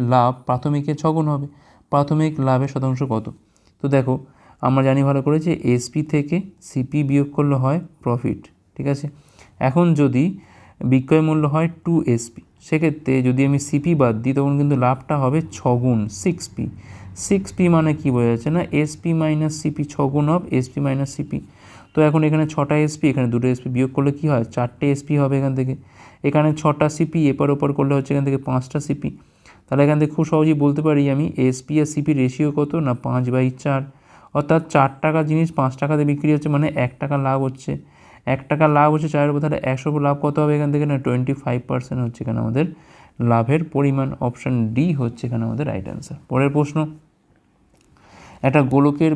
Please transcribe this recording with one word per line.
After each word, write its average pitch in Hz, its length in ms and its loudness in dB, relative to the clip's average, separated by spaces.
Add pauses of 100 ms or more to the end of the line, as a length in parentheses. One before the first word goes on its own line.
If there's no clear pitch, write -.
(140)
লাভ 127 180 4 (160)
প্রাথমিকের 147 540 -2
ছগুণ 160 320 0
হবে। 143 140 -4 (440)
প্রাথমিক 151 400 2 (160)
লাভের 131 260 2
শতাংশ 131 260 -2 (140)
কত? 110 120 -2 (560)
তো - 40 -2 (100)
দেখো, 131 200 2 (520)
আমরা 135 200 4
জানি 135 220 4
ভালো 139 160 2
করে 147 200 2
যে 170 80 2 (200)
এসপি 123 280 -2 (120)
থেকে 147 240 0 (320)
সিপি 131 300 -4 (100)
বিয়োগ 143 180 2 (100)
করলে 143 260 2
হয় 143 160 0 (240)
প্রফিট, 120 380 -2 (340)
ঠিক 139 180 -6
আছে? 139 120 -6 (600)
এখন 170 180 2 (160)
যদি 131 220 2 (680)
বিক্রয় 135 360 4
মূল্য 156 160 2 (100)
হয় 160 140 2 (180)
টু 170 80 0 (220)
এসপি, - 260 -8 (260)
সেক্ষেত্রে 156 460 0 (140)
যদি 127 220 2
আমি 139 180 2
সিপি 156 340 0
বাদ 117 220 4
দিই, 135 140 0
তখন 139 220 0
কিন্তু 143 160 2 (100)
লাভটা 131 380 -2
হবে 135 160 0 (180)
ছগুণ, 123 420 0 (220)
সিক্স 170 220 -2 (120)
পি। 117 100 -6 (600)
সিক্স 196 280 0
পি 180 100 2 (100)
মানে 156 240 4
কি 151 160 -4
বোঝা 120 160 4
যাচ্ছে 117 240 -2
না? 175 60 2 (200)
এসপি 151 300 -4 (100)
মাইনাস 156 400 0
সিপি, 151 220 -4 (100)
ছগুণ 143 320 0 (100)
of 180 60 0 (160)
এসপি 127 280 -4
মাইনাস 135 300 -2
সিপি। 147 240 -8 (540)
তো - 40 -2 (100)
এখন 156 200 2
এখানে 156 260 2
ছটা 147 220 0 (100)
এসপি, 151 260 -2
এখানে 127 220 0
দুটো 120 200 0
এসপি 123 220 -6
বিয়োগ 131 200 0
করলে 139 240 2
কি 160 120 -2
হয়? 117 120 2 (120)
চারটে 123 380 -2
এসপি 143 280 -4
হবে 139 180 2
এখান 135 200 0
থেকে। 131 140 -2 (540)
এখানে 151 220 4 (120)
ছটা 151 340 2
সিপি, 160 240 -2 (120)
এপার 143 240 0
ওপর 143 220 0
করলে 139 200 2
হচ্ছে 135 160 -4
এখান 139 140 0
থেকে 139 200 0
পাঁচটা 131 400 -4
সিপি। 143 220 -4 (560)
তাহলে 143 200 0
এখান 151 140 4
থেকে 151 160 2
খুব 160 160 0
সহজেই 156 320 4
বলতে 143 240 2
পারি 147 140 4 (140)
আমি 151 100 0 (220)
এসপি 127 340 -4
আর 151 120 0
সিপির 147 300 0
রেশিও 131 340 0
কত? 147 140 0 (140)
না, 123 80 0 (120)
পাঁচ 127 180 -2 (120)
by 127 120 2 (160)
চার। 135 180 -2 (560)
অর্থাৎ 156 240 2 (120)
চার 135 160 4 (140)
টাকা 156 160 2 (100)
জিনিস 160 180 2 (120)
পাঁচ 131 120 0 (100)
টাকাতে 147 300 0
বিক্রি 143 240 0
হচ্ছে, 147 200 -2
মানে 147 120 2 (180)
এক 123 60 -4 (100)
টাকা 143 140 -2 (120)
লাভ 135 200 0
হচ্ছে। 131 240 -8 (600)
এক 135 160 -4
টাকা 156 160 4 (120)
লাভ 151 160 8
হচ্ছে 156 200 0
চারের 147 180 2
উপর, 147 120 0
তাহলে 147 160 -2 (120)
একশোর 131 200 -4
উপর 151 160 0
লাভ 143 80 2 (100)
কত 147 180 0
হবে 147 140 2
এখান 147 160 0
থেকে? 147 180 0
না, 143 40 2 (100)
টোয়েন্টি 127 280 0 (100)
ফাইভ 123 160 -2 (100)
পার্সেন্ট 127 360 -4
হচ্ছে 120 180 -8
এখানে 117 200 -4
আমাদের 127 220 0 (640)
লাভের 117 300 2 (120)
পরিমাণ। 135 340 0 (200)
অপশন 127 260 -4 (220)
ডি 143 100 2 (140)
হচ্ছে 117 280 -4
এখানে 117 200 -4
আমাদের 117 240 -4
রাইট 98 180 -8
অ্যান্সার। - 280 -12 (120)
পরের 135 260 2
প্রশ্ন, 151 220 0 (1700)
একটা 143 140 4 (120)
গোলকের 147 420 4